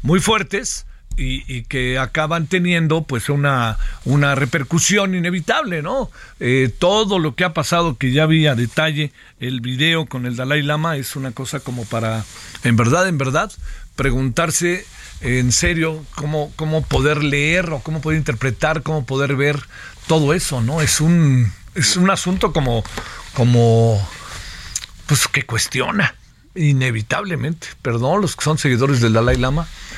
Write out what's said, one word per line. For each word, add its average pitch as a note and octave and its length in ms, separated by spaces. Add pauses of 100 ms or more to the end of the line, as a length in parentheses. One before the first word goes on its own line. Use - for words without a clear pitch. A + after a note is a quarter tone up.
muy D#3+ 180
fuertes G#3 640 (300)
y, C3 360
y A#2+ 120
que B2+ 340
acaban D#3 480
teniendo, E3 560
pues, B2 260
una, C#3 480 (280)
una C#3+ 300
repercusión E3 800
inevitable, F3+ 680
¿no? A3+ 280 (300)
Eh, C3 380
todo G3 400
lo D3+ 160
que F#3 100
ha E3+ 100
pasado, E3+ 440
que B2+ 140
ya D3+ 140
vi D#3 200
a C#3+ 80
detalle D3 580 (280)
el B2+ 200
video C#3+ 460
con B2 200
el B2 100
Dalai C#3 260
Lama, D3+ 340
es C#3 200
una C3 160
cosa C3 280
como B2 240
para, A2 400 (400)
en A#2+ 120
verdad, D#3+ 320
en E3+ 100
verdad, C3+ 340 (440)
preguntarse D3 920 (340)
en B2 300
serio D#3+ 540 (100)
cómo, D3 400
cómo D#3 320
poder D3 380
leer D3+ 460
o D3 100
cómo D#3 200
poder D#3 180
interpretar, C#3 680
cómo D#3 200
poder C3+ 300
ver C#3+ 260 (460)
todo D#3 260
eso, - 280
¿no? C3+ 200
Es - 200
un, D3 520 (220)
es - 220
un F3+ 140
asunto F3+ 420
como, B2+ 320 (500)
como, A#2 760 (960)
pues, - 200
que - 180
cuestiona C3 680 (400)
inevitablemente. C#3 1120 (160)
Perdón, B2+ 380
los F#3+ 160
que - 80
son D3+ 140
seguidores C3 420
del A#2 120
Dalai A#2+ 240
Lama, C3+ 320 (300)